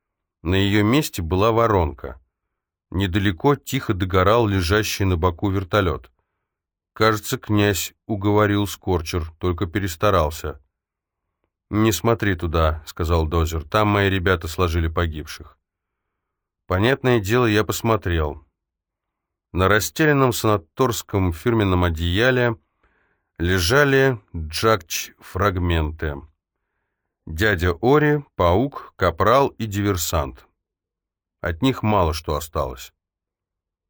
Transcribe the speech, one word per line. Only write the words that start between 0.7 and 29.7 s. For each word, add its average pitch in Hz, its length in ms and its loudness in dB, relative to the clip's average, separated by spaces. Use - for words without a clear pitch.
месте 123 380 0
была 92 280 0
воронка. 95 680 0
Недалеко 98 640 0
тихо - 400 -6
догорал 98 540 2
лежащий 98 560 0
на 92 120 2
боку 87 320 -2
вертолет. 95 640 -2
Кажется, 110 460 0
князь 104 560 0
уговорил 104 600 0
Скорчер, 82 720 -4
только 90 280 -4
перестарался. 87 960 -2
«Не 107 220 2
смотри 104 420 0
туда», — 80 520 -2
сказал 82 420 -2
Дозер, — 80 420 -2
«там 107 180 2
мои 101 220 2
ребята 92 380 0
сложили 85 400 -2
погибших». 80 680 -8
Понятное 120 540 2
дело, 117 260 0
я 107 160 2
посмотрел. 87 840 -2
На 92 160 2
расстеленном 135 640 2
санаторском 104 1000 0
фирменном 95 520 0
одеяле 107 720 0
лежали 123 840 2
джакч-фрагменты. 85 1800 -2
Дядя 90 540 0
Ори, 147 440 2
паук, 92 600 0
капрал 98 520 2
и - 180 -8
диверсант. 95 800 -4